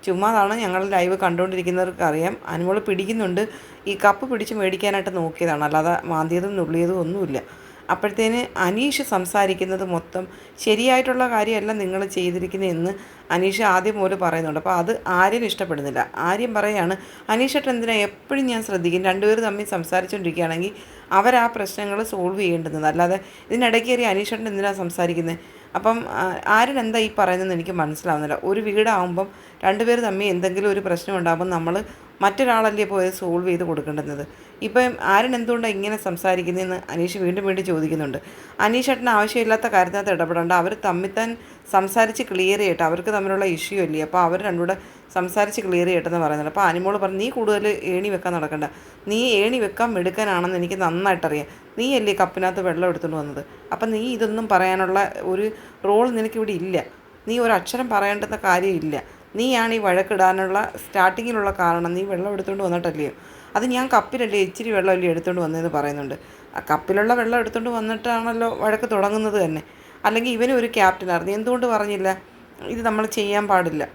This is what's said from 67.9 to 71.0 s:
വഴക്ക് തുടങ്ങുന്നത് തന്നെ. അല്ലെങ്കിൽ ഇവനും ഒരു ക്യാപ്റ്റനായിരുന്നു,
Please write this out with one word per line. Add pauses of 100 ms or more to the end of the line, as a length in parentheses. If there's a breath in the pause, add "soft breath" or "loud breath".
വഴക്ക്
തുടങ്ങുന്നത്
തന്നെ. (420 loud breath)
അല്ലെങ്കിൽ
ഇവനും
ഒരു
ക്യാപ്റ്റനായിരുന്നു,